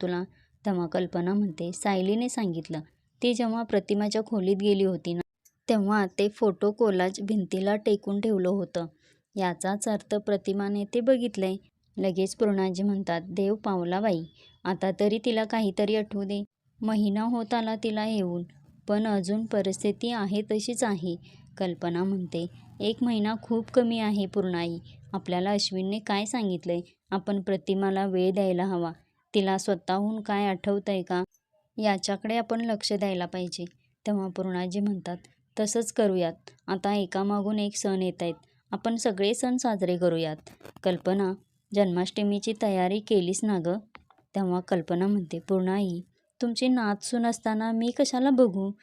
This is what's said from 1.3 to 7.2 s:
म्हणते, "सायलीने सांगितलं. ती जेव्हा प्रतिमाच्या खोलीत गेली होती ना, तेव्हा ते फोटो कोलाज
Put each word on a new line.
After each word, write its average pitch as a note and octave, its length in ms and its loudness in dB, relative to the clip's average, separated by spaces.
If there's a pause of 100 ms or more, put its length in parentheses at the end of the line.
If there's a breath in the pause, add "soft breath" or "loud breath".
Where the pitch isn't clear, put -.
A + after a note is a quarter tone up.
म्हणते, F#3 380 -2
"सायलीने G3+ 560 0
सांगितलं. E3 520 -4 (420)
ती A#3+ 120 2
जेव्हा A#3 280 0
प्रतिमाच्या G#3 600 0
खोलीत G3 320 0
गेली G3 280 4
होती F3 280 0
ना, F3 80 -2 (480)
तेव्हा G#3 380 4
ते G3+ 220 0
फोटो G#3 420 2
कोलाज G3 520 2